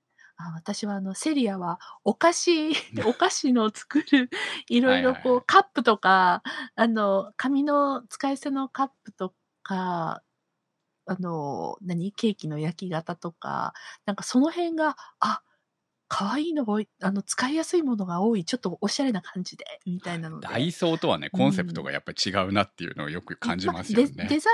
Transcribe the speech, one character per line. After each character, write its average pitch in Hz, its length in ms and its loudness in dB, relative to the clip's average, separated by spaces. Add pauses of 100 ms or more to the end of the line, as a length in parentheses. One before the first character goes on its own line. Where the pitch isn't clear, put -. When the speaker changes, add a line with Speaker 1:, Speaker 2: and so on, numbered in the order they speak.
(380)
Speaker 1:
あ、 170 180 -12
私 202 320 -8
は 202 80 -4
あ 196 60 -6
の、 190 120 -6
セ 311 220 -2
リ 254 140 2
ア 196 100 -4
は 175 200 -6 (240)
お - 120 2
菓 339 180 4
子、 320 380 2 (180)
Speaker 2:
<laughs> - 160 -4
Speaker 1:
お 330 80 4
菓 370 160 0
子 262 240 2
の 220 200 4
作 - 380 -2
る、 254 180 6 (400)
い 240 120 4
ろ 262 160 6
い 269 40 0
ろ 262 120 4
こ 254 80 -8
う、 - 0 -
Speaker 2:
は - 0 -
い - 20 -6
は 254 100 2
い - 20 6
は 247 60 2
い。 - 40 -10
Speaker 1:
カ 359 140 6
ッ 392 40 8 (100)
プ 269 100 0
と 220 160 6
か、 185 420 6 (340)
あ 226 120 4
の、 202 500 2
紙 277 260 0
の 285 440 2
使 - 240 -4
い 277 60 -4
捨 - 60 -14
て 294 60 -6
の 269 180 -2
カ 269 180 -4
ッ 262 40 -4 (140)
プ - 80 -18
と - 240 -8 (260)
か、 180 600 -4 (840)
あ 190 100 -6
の、 147 640 -6
何？ 180 300 -6
ケ - 180 -2
ー 196 60 -2
キ - 120 -10
の 151 100 -6
焼 165 300 -6
き - 20 -8
型 165 260 -6
と 170 160 -10
か、 - 420 -6 (320)
な 202 80 -2
ん - 20 -6
か 202 80 -8
そ - 160 2
の 285 120 4
辺 339 220 -2
が、 311 240 0 (220)
あ、 - 240 0 (640)
可 196 240 -4
愛 302 180 -2
い 330 40 -4
の 294 120 -2
が 208 80 0
多 214 60 2
い、 214 100 -6 (120)
あ 196 100 0
の、 196 100 -2
使 - 280 -2
い 294 60 -2
や 320 80 0
す 359 140 0
い 330 60 4
も 254 120 0
の 202 100 -2
が 175 160 -2
多 226 140 4
い、 185 80 0
ち - 120 -2
ょ - 20 -2
っ - 20 -20
と 180 220 -4
お 202 60 0
し - 120 -2
ゃ 285 40 0
れ 269 80 2
な 185 100 -2
感 - 220 -8
じ - 140 -12
で、 - 80 -18 (200)
み 180 160 -4
た 175 120 -8
い 170 60 -6
な 160 100 -8
の 156 100 -12
で。 - 80 -12
Speaker 2:
は - 60 -8
い。 - 20 -4
ダ 117 120 0
イ 175 40 -2
ソ 165 240 0
ー - 20 0
と 170 100 -2
は 104 120 2
ね、 71 120 -8
Speaker 1:
う - 60 -2
ん。 - 20 4
Speaker 2:
コ 131 80 6
ン 139 60 4
セ 87 100 0
プ 85 100 -6
ト 80 100 -6
が 67 80 -6
や 71 80 -4
っ - 40 -8
ぱ - 100 -10
違 - 180 -2 (160)
う 98 40 -4
な 101 120 4
っ - 100 -8
て - 100 -14
い - 80 -8
う - 60 -12
の 73 80 -6
を 73 40 -6
よ 85 120 -6
く - 160 -12
感 - 220 -4
じ 92 80 -4
ま - 160 -4
す 220 100 -6
よ 226 60 6
ね。 277 180 4
Speaker 1:
ま、 - 60 -6
デ-、 220 60 -4
デ 294 100 0
ザ 427 140 2